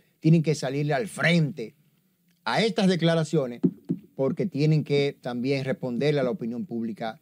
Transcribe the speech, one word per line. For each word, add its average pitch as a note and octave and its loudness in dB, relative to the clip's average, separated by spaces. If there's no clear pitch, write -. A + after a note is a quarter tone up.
tienen D#3+ 4
que D3+ 0
salirle D3 -4
al B2+ -2
frente C#3+ 0
a B2+ 0
estas G#3+ 2
declaraciones D#3+ 2
porque C3+ 0
tienen D3+ 2
que C#3+ 0
también C3 -2
responderle C3 -2
a B2+ 0
la B2 0
opinión A#2 -6
pública A2+ -8